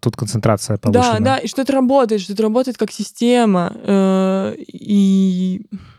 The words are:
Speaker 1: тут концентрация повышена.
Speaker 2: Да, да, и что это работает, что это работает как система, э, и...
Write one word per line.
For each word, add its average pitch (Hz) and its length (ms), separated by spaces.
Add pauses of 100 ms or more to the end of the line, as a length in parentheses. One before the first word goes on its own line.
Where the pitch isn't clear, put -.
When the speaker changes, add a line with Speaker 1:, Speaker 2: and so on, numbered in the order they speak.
Speaker 1:
тут - 160
концентрация 107 640
повышена. 240 420
Speaker 2:
Да, 220 40
да, 262 140
и - 100
что - 140
это 262 100
работает, 254 500
что 180 120
это 202 80
работает 233 360
как 214 140
система, 220 800
э, 190 840
и... 190 1040 (360)